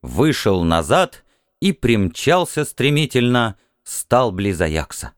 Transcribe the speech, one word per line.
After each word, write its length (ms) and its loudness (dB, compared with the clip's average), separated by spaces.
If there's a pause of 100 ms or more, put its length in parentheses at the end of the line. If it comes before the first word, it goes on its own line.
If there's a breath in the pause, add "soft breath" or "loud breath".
вышел 600 0
назад 600 0 (360)
и 120 0
примчался 920 0
стремительно, 920 0 (260)
стал 480 0
близ 300 -4
Аякса. 580 -4